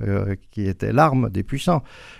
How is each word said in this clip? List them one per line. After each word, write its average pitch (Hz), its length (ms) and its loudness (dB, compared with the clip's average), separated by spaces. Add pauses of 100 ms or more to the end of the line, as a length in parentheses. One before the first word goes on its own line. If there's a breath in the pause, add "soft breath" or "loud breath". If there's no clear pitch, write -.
euh, 98 340 -2 (160)
qui 101 160 -4
était 104 260 -2
l'arme 131 380 4
des 98 100 -2
puissants. 139 400 0 (380 loud breath)